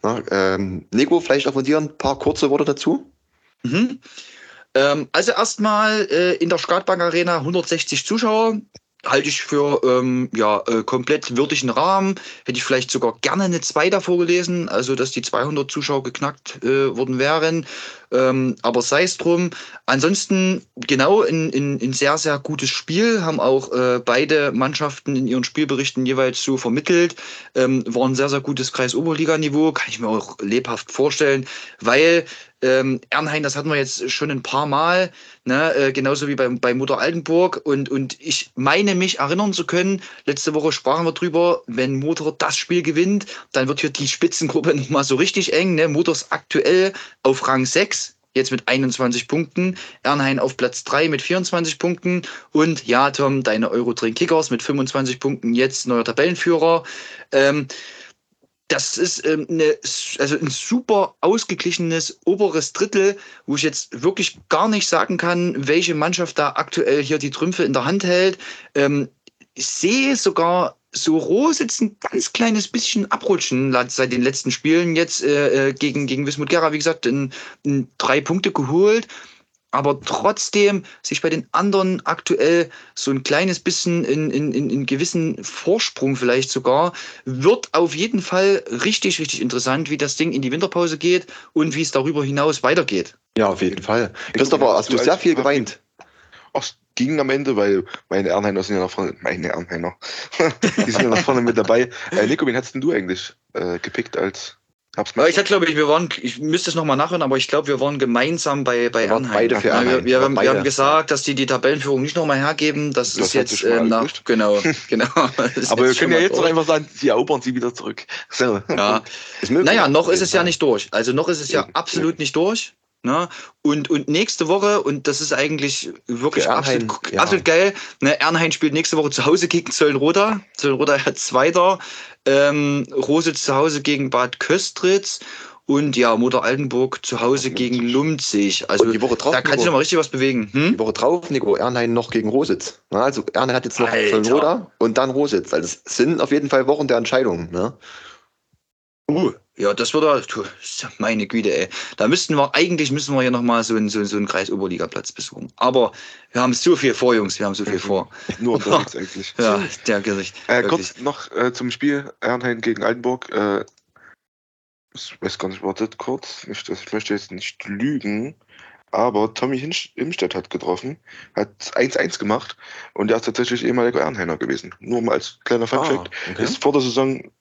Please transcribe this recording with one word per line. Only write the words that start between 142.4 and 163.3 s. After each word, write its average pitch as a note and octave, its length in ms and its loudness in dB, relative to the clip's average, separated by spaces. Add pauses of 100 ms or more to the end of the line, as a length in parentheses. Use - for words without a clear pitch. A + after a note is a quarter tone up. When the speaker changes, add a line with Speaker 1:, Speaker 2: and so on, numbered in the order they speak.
Speaker 1:
Na, G#2+ 140 2
also C3+ 180 -2 (100)
Ernheim B2+ 220 0
hat B2+ 100 -2
jetzt A#2 140 -8
noch A#2+ 100 2
Speaker 2:
Alter. G#2+ 320 2
Speaker 1:
Zöllenroda D3+ 560 2
und A2+ 220 2
dann C3 100 2
Rositz. C3 460 -2
Also E2 100 0
es - 320 -10
sind C#3+ 240 2
auf C3+ 100 0
jeden C#3+ 180 0
Fall C3 180 2
Wochen D3 200 2
der B2 100 2
Entscheidung. A2+ 520 0
Ne? F#2 260 -4 (1300)
Speaker 2:
Uh, D#3 240 2 (240)
ja, G2+ 160 2
das A#2 200 -2
wird, D3 400 2
du, G#2 120 -6 (520)
meine A2 300 -2
Güte, G#2 260 0
ey. F2 140 0 (300)
Da G#2+ 100 2
müssten C#3+ 280 0
wir, C#3+ 200 2
eigentlich D#3 360 2
müssen C#3+ 220 -4
wir C3 80 2
hier B2+ 100 2
noch A#2+ 100 0
mal A#2 220 2
so A2+ 120 0
einen, G#2+ 140 0
so, G#2 160 0
so G2+ 100 -4
einen G#2 100 0
Kreis-Oberliga-Platz F#2+ 880 -4
besuchen. - 460 -12
Aber B2+ 340 2 (400)
wir B2 100 0
haben B2 120 2
so E3+ 240 4
viel C3+ 160 2
vor, B2 200 2
Jungs, G#2 240 0
wir G#2+ 80 -4
haben G2 80 -2
so G2 120 -4
viel G2 80 -4
Speaker 3:
Mhm. F#2 60 -2
Speaker 2:
vor. G2 300 -2 (300)
Speaker 3:
Nur A#2 160 2
unterwegs G2+ 400 0
eigentlich. - 400 -10
Speaker 2:
<laughs> - 20 -8
Ja, G#2+ 240 2 (240)
der G#2+ 140 0
Gesicht, G2 360 -4 (120)
Speaker 3:
Äh, A#2+ 160 2
Speaker 2:
wirklich. G2+ 60 0
Speaker 3:
kurz F#2+ 320 -2
noch, C#3+ 300 -6
äh, B2 200 0
zum B2 180 -6
Spiel C#3+ 420 -2 (100)
Ernheim B2 400 -2
gegen G#2+ 220 -2
Altenburg. A#2+ 480 -2